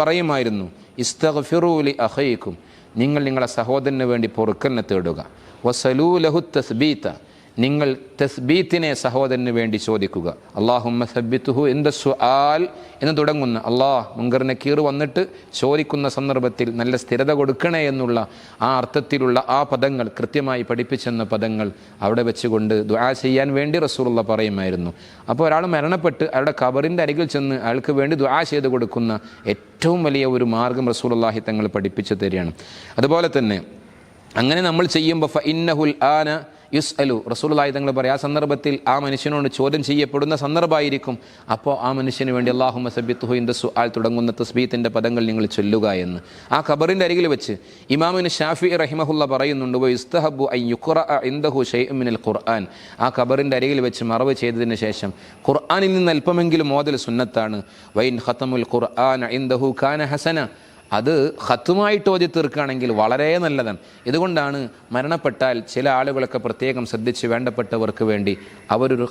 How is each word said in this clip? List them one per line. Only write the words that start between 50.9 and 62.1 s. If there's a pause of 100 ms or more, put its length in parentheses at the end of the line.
ഇൻദഹു (100)
ഷൈഉൻ
മിനൽ
ഖുർആൻ, (420)
ആ (120)
ഖബറിൻ്റെ
അരികിൽ
വെച്ച് (100)
മറവ്
ചെയ്തതിന്
ശേഷം (360)
ഖുർആനിൽ
നിന്ന്
അല്പമെങ്കിലും (100)
ഓതൽ (100)
സുന്നത്താണ്. (360)
വ
ഇൻ (120)
ഖതമുൽ
ഖുർആന (140)
ഇൻദഹു (160)
കാന (100)
ഹസന, (560)
അത് (340)
ഖത്തുമായിട്ട്